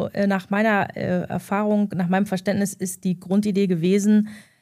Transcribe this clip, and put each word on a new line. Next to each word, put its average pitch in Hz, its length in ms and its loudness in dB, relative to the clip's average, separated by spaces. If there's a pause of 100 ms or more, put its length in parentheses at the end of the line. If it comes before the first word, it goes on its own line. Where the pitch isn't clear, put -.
(140)
Äh, 202 120 0
nach 190 220 -2
meiner, 208 480 0
äh, 180 320 -2
Erfahrung, 208 680 0
nach 175 140 -2
meinem 190 160 2
Verständnis 202 480 -2
ist - 320 -8
die 180 160 -2
Grundidee 202 460 0
gewesen, 196 600 2 (340)